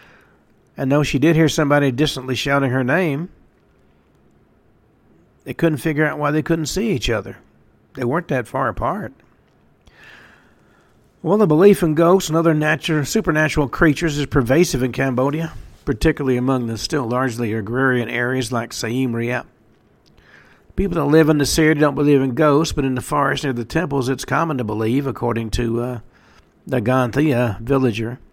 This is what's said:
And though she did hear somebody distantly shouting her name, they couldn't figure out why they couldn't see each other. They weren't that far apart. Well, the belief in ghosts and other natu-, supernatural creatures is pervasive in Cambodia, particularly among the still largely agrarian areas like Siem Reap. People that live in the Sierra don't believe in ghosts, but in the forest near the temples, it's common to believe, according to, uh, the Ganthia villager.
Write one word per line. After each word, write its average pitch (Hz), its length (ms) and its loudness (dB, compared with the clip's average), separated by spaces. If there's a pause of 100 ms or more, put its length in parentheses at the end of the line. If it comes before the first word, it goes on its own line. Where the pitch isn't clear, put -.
(760)
And 135 140 -2
though 147 120 4
she 139 140 -2
did 156 180 4
hear 160 140 4
somebody 143 420 2
distantly 131 440 -2
shouting 139 340 0
her 131 140 0
name, 156 460 -2 (2250)
they 135 120 -12
couldn't 160 240 0
figure 156 260 0
out 147 140 -4
why 147 100 0
they 151 140 0
couldn't 160 240 -2
see 214 240 -2
each 127 180 -2
other. 101 280 -4 (580)
They 131 80 -6
weren't 151 260 -2
that 127 180 -2
far 135 220 -4
apart. 143 440 -6 (2000)
Well, 175 160 0
the 214 100 4
belief 180 360 6
in 156 120 0
ghosts 170 340 4
and 160 80 0
other 165 160 2
natu-, 151 520 0
supernatural 156 640 0
creatures 151 500 0
is 143 80 -2
pervasive 135 580 2
in 120 100 -2
Cambodia, 135 580 -2 (320)
particularly 139 540 0
among 127 300 0
the 113 100 -6
still 135 280 -4
largely 120 480 -2
agrarian 120 540 0
areas 120 440 -2
like 117 200 -4
Siem 120 420 -4
Reap. 120 320 -4 (1300)
People 180 180 -2
that 143 160 0
live 156 160 6
in 151 120 2
the 139 60 2
Sierra 156 300 2
don't 147 200 2
believe 143 260 4
in 131 140 -2
ghosts, 151 360 2
but 139 140 -4
in 131 100 -2
the 123 60 -6
forest 143 420 -2
near 139 80 -2
the 117 140 -6
temples, 139 420 -2
it's 131 160 -4
common 151 360 -2
to 123 40 -4
believe, 110 440 -2
according 117 420 -4
to, 117 320 -2
uh, 123 180 -6 (680)
the 123 160 -2
Ganthia 123 760 0
villager. 120 600 -2 (140)